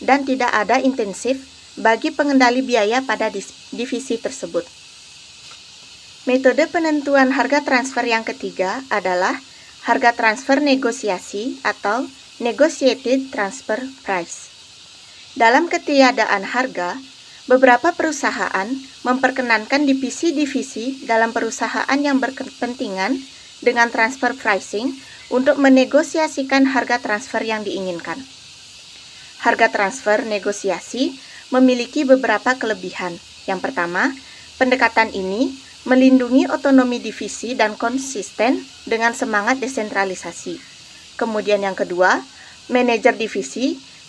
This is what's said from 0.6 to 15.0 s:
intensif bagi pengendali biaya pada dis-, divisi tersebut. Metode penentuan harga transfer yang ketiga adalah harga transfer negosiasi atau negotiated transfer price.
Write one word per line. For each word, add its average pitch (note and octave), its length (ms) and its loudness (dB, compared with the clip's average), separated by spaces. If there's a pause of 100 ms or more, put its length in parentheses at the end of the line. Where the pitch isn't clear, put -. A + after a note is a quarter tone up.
intensif B3+ 640 -2 (320)
bagi A3+ 320 2
pengendali C4 560 2
biaya A#3 400 0
pada A3 240 -2
dis-, G3 240 -8 (160)
divisi A#3+ 480 -6
tersebut. F3 480 -6 (1600)
Metode C4 480 2
penentuan C#4+ 640 2
harga C#4+ 320 0
transfer B3 400 -2
yang A3+ 160 0
ketiga G3+ 640 -6
adalah F#3+ 480 0 (480)
harga A#3+ 320 2
transfer A#3+ 480 0
negosiasi A#3 960 -2
atau G#3 480 -2 (320)
negotiated C4 880 0
transfer G#3 480 -4 (240)
price. - 480 -8 (880)